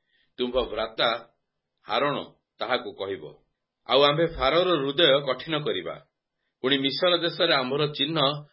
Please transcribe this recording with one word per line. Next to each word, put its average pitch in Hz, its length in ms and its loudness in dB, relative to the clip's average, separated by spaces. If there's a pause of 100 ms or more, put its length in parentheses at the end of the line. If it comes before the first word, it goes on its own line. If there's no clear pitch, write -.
(380)
ତୁମ୍ଭ 123 260 -2
ଭ୍ରାତା 110 440 -2 (800)
ହାରଣ 127 300 0 (420)
ତାହାକୁ 120 340 -4
କହିବ। 98 320 -8 (640)
ଆଉ 127 140 4
ଆମ୍ଭେ 151 240 4
ଫାରୋର 160 500 2
ହୃଦୟ 143 500 4
କଠିନ 131 320 -4
କରିବା। 95 360 -4 (680)
ପୁଣି 135 160 2
ମିଶର 139 380 0
ଦେଶରେ 165 380 0
ଆମ୍ଭର 135 320 0
ଚିହ୍ନ 147 320 -4 (340)